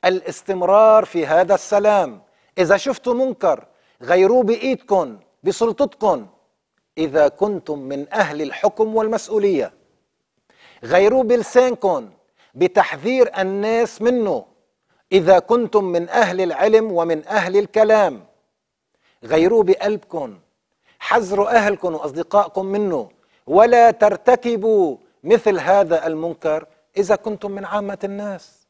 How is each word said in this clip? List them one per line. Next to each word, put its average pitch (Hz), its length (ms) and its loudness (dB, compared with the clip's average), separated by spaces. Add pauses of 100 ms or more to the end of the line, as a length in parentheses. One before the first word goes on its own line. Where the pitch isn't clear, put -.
الاستمرار 190 1000 2
في 165 200 -6
هذا 175 300 2
السلام. 202 640 -2 (360)
إذا 185 200 2
شفتوا 247 360 -4
منكر 233 520 -2 (360)
غيروه 190 420 2
بإيدكم، 220 760 -2 (240)
بسلطتكم، 196 840 -2 (720)
إذا 151 300 2
كنتم 160 520 -4
من 139 340 -10
أهل 196 280 -2
الحكم 214 540 -4
والمسؤولية. 208 760 -2 (1080)
غيروه 196 400 2
بلسانكم 220 880 0 (460)
بتحذير 196 840 0
الناس 214 600 -4
منه، 214 440 -2 (680)
إذا 185 280 4
كنتم 214 440 0
من 175 260 -4
أهل 185 320 0
العلم 208 500 2
ومن 165 360 -2
أهل 190 300 -2
الكلام. 208 680 0 (1000)
غيروه 185 400 2
بقلبكم، 175 760 -4 (600)
حذروا 202 500 -2
أهلكم 202 460 0
وأصدقائكم 180 720 -2
منه، 190 440 -4 (380)
ولا 233 440 6
ترتكبوا 220 1080 0 (260)
مثل 202 360 2
هذا 165 480 0
المنكر 160 580 -6 (320)
إذا 196 180 2
كنتم 202 360 -8
من 196 140 -12
عامة 202 380 -8
الناس. 202 680 -12